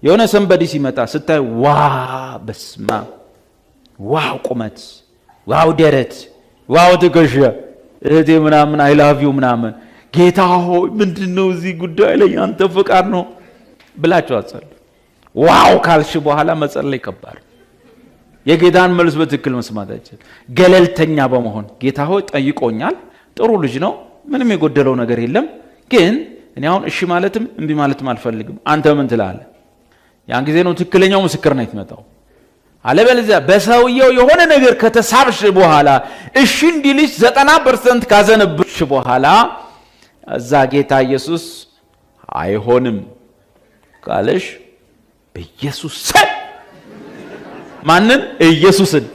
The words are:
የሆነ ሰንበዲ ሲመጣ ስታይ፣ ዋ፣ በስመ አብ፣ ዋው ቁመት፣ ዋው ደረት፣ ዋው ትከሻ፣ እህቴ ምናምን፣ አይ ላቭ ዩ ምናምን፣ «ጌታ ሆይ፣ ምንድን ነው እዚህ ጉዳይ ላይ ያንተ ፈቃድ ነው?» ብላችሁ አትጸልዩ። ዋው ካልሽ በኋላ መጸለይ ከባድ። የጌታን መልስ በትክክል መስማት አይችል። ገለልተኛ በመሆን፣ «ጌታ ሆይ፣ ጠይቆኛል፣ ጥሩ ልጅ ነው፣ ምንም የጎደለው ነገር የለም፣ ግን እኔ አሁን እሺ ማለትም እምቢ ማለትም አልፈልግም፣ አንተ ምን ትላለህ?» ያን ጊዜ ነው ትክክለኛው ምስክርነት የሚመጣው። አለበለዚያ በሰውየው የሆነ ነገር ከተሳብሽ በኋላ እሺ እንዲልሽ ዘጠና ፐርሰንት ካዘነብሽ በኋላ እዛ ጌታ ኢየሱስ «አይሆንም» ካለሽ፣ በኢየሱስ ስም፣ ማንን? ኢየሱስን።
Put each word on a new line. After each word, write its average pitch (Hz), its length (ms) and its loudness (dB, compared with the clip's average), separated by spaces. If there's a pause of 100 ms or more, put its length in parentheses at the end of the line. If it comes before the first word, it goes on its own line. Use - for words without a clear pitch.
የሆነ 180 240 2
ሰንበዲ 190 400 2
ሲመጣ 139 400 -4
ስታይ፣ 151 340 -4 (160)
ዋ፣ 123 100 0 (720)
በስመ 110 540 -14
አብ፣ 107 140 -8 (920)
ዋው 127 440 -6
ቁመት፣ 117 360 -8 (680)
ዋው 156 260 0
ደረት፣ 147 420 0 (540)
ዋው 175 280 4
ትከሻ፣ 170 380 2 (680)
እህቴ 147 260 2 (100)
ምናምን፣ 151 420 2
አይ 143 140 4
ላቭ 147 240 4
ዩ 143 140 0
ምናምን፣ 120 400 -2 (420)
«ጌታ 175 240 4 (200)
ሆይ፣ 175 320 0
ምንድን 196 420 -4
ነው 190 160 -2
እዚህ 180 260 -6
ጉዳይ 170 400 -2
ላይ 196 180 2
ያንተ - 360 -4
ፈቃድ 185 400 0
ነው?» 180 140 -4 (760)
ብላችሁ 160 380 -2
አትጸልዩ። - 380 -10 (640)
ዋው 151 440 4
ካልሽ 156 340 0 (100)
በኋላ 147 320 0
መጸለይ 143 460 -6
ከባድ። - 380 -16 (1080)
የጌታን 175 460 4
መልስ 175 220 0
በትክክል 143 400 -4
መስማት 107 360 -10
አይችል። - 280 -18 (300)
ገለልተኛ 165 680 4 (100)
በመሆን፣ 110 380 -4 (120)
«ጌታ 135 260 -4
ሆይ፣ 185 220 -2
ጠይቆኛል፣ 135 680 -4 (420)
ጥሩ 226 140 0 (100)
ልጅ 131 160 -4
ነው፣ 170 160 -4 (360)
ምንም 254 220 -2
የጎደለው 143 460 0
ነገር 120 220 -4
የለም፣ 147 280 -2 (440)
ግን 185 240 2 (380)
እኔ 131 140 -14
አሁን 180 180 -2
እሺ - 220 -8
ማለትም 190 380 -4 (100)
እምቢ 156 200 -8
ማለትም 139 340 -4
አልፈልግም፣ 113 560 -8
አንተ 151 280 0
ምን 143 160 0
ትላለህ?» 107 380 -6 (840)
ያን 123 160 -4
ጊዜ 151 140 -2
ነው 180 160 0
ትክክለኛው 185 480 0
ምስክርነት 139 420 -2
የሚመጣው። - 360 -16 (840)
አለበለዚያ 214 560 2
በሰውየው 240 720 4
የሆነ 254 320 4
ነገር 277 300 4
ከተሳብሽ 233 640 0 (120)
በኋላ 160 360 4 (460)
እሺ 247 220 2 (120)
እንዲልሽ 277 480 0
ዘጠና 254 340 2 (100)
ፐርሰንት 247 460 0
ካዘነብሽ 202 760 2
በኋላ 131 420 -2 (1000)
እዛ 123 260 -8 (140)
ጌታ 139 260 -2 (100)
ኢየሱስ 139 420 -4 (880)
«አይሆንም» 107 640 -2 (1040)
ካለሽ፣ 117 420 -4 (920)
በኢየሱስ 139 680 -12
ስም፣ - 260 0 (1500)
ማንን? 208 380 2 (220)
ኢየሱስን። 165 600 2 (100)